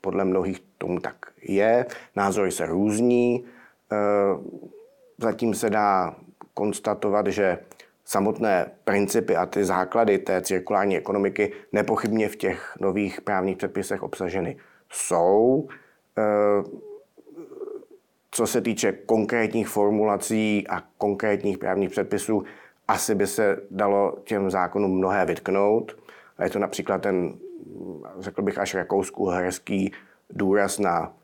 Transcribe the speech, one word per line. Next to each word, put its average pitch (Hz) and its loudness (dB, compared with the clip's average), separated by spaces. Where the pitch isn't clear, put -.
podle 98 0
mnohých 92 0
tomu 90 -4
tak - -8
je, 110 4
názory 98 0
se 82 -4
různí. 120 2
Eh, 107 -2
zatím 113 0
se 113 0
dá 98 2
konstatovat, 104 0
že 98 2
samotné 101 2
principy 101 2
a 87 2
ty 98 -2
základy 95 2
té 92 0
cirkulární 95 0
ekonomiky 98 0
nepochybně 104 0
v - -10
těch - -6
nových 98 -2
právních 92 -2
předpisech 98 -4
obsaženy 90 -4
jsou. 104 2
Eh, 104 0
co 113 0
se 117 0
týče 107 0
konkrétních 110 0
formulací 104 2
a 90 -6
konkrétních 101 0
právních 95 0
předpisů, 101 0
asi 104 0
by 190 2
se 104 0
dalo 101 2
těm 98 -2
zákonům 95 0
mnohé 95 2
vytknout. 98 0
A - -2
je 92 0
to 101 -4
například 95 -2
ten, 92 0
řekl 95 -6
bych, 101 -2
až 95 -2
rakousko-uherský 92 0
důraz 98 2
na 85 0